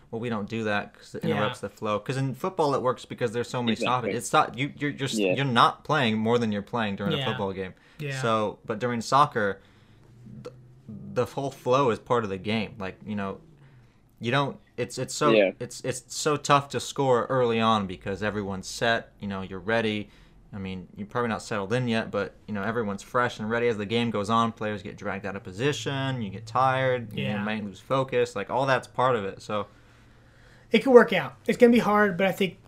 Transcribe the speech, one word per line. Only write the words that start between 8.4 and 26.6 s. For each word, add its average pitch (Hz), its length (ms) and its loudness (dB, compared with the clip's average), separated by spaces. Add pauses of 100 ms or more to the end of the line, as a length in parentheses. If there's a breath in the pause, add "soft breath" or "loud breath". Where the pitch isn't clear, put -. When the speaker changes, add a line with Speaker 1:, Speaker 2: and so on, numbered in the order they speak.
Speaker 1:
but 107 120 -4
during 120 220 -2
soccer, 117 600 2 (840 soft breath)
th-, - 100 -16 (600)
the 123 100 2
whole 139 260 -6
flow 127 380 2
is 104 100 2
part 120 260 0
of 101 40 -4
the 95 80 -4
game. 101 420 -4
Like, 95 280 -8
you 107 100 -6
know, 98 220 -6 (840 soft breath)
you 113 100 -4
don't. 139 280 0 (180)
It's, 120 220 -6
it's 131 160 -6
so, 147 180 2
Speaker 3:
Yeah. 98 280 6
Speaker 1:
it's, - 220 -12
it's - 200 -6 (120)
so 151 220 0
tough 139 340 4
to 120 100 -4
score 131 460 2
early 117 340 2
on 110 260 4
because 92 360 -6
everyone's 98 440 -4
set. - 540 -2
You 104 80 -8
know, 95 140 -6
you're 95 160 -10
ready. 107 520 -2 (420 soft breath)
I 107 60 -10
mean, 95 380 -8
you're 101 100 -10
probably 120 220 -4
not 101 140 -4
settled 101 300 -4
in 123 160 0
yet, 113 220 -2
but, 101 240 -4 (120)
you 110 80 -8
know, 98 80 -4
everyone's 104 400 -4
fresh 123 360 -2
and 107 100 -6
ready. 117 200 0
As 110 80 0
the 104 100 -4
game 117 240 0
goes 104 200 -2
on, 113 220 2
players 107 300 -6
get - 140 -12
dragged 95 300 -6
out 95 100 -6
of 98 60 -10
position, 135 800 -4
you 98 80 -6
get 110 160 -12
tired, 127 680 0